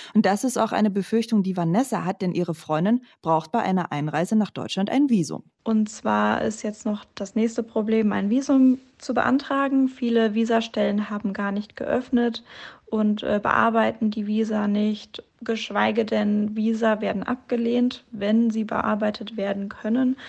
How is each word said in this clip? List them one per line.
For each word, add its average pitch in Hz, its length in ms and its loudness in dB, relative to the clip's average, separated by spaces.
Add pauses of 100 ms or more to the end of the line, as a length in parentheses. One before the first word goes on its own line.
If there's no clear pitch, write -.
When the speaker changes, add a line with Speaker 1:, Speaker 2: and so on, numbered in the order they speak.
(140)
Speaker 1:
Und 214 100 6
das 196 200 2
ist 254 120 0
auch 214 140 0
eine 214 180 2
Befürchtung, 208 540 0
die 185 140 -2
Vanessa 180 480 0
hat, 180 180 -4
denn 180 100 0
ihre 170 220 -2
Freundin 175 460 0 (200)
braucht 160 300 0
bei 233 80 0
einer 185 320 0
Einreise 151 460 -2
nach 214 160 2
Deutschland - 360 -4
ein 277 220 2
Visum. 165 320 0 (220)
Speaker 2:
Und 220 260 0
zwar 214 520 0
ist 214 200 -4
jetzt 214 240 -8
noch 208 180 -4 (120)
das - 180 -10
nächste 226 300 0
Problem, 220 480 0
ein 196 180 -2
Visum 262 480 4 (200)
zu - 160 -6
beantragen. 269 760 2
Viele 226 460 0
Visastellen 214 760 0
haben 202 220 -4
gar 202 180 -4
nicht 208 240 -6
geöffnet 240 680 0 (420)
und, 214 360 0
äh, 208 200 0
bearbeiten 226 680 2
die 208 160 -6
Visa 214 400 0
nicht, 208 560 -2 (200)
geschweige 220 640 -2
denn 208 500 0
Visa 220 460 0
werden 196 200 -2
abgelehnt, 247 880 -2
wenn 220 400 2
sie 220 140 -2
bearbeitet 214 720 -2
werden 202 320 -4
können. 254 480 -2 (120)